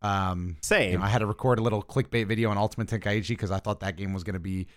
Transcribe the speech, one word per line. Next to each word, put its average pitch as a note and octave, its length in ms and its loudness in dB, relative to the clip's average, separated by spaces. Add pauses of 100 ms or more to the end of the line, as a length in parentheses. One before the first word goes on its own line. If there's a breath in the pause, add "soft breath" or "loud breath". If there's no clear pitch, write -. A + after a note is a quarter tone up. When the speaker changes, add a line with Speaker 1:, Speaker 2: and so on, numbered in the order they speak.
Speaker 1:
Um, F#2 600 0
Speaker 2:
Same. C#3+ 300 4
Speaker 1:
you F2+ 60 2
know, F2+ 80 2
I - 20 2
had A2+ 120 4
to G#2+ 60 2
record A#2 340 2
a - 20 0
little G#2+ 200 0
clickbait A#2 460 -2
video A2 220 2
on G2+ 80 0
Ultimate G#2+ 320 0
Tenkaichi G#2 500 -2
'cause F#2 120 -2
I F#2+ 80 0
thought G#2 200 -2
that F#2+ 160 -4
game F#2+ 160 -6
was F#2 140 -4
gonna F#2+ 140 -4
be F#2 380 -4